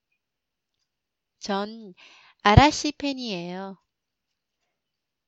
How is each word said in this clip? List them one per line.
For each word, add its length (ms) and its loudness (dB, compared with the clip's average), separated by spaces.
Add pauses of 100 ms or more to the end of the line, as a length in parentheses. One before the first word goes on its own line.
(1400)
전 540 -6 (500)
아라시 500 6
팬이에요. 840 -6 (1500)